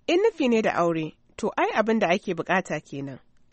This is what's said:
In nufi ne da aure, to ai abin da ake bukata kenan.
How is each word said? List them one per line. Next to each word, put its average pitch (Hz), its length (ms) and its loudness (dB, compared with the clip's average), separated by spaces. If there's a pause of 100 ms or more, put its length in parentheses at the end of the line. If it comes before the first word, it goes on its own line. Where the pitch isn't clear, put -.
In 349 120 4
nufi 403 300 2
ne 226 120 4
da 208 120 2
aure, 165 420 0 (220)
to 214 200 -4
ai 349 120 0 (100)
abin 220 200 0
da 196 100 2
ake 185 260 -2
bukata 165 480 -2
kenan. 139 360 -12 (340)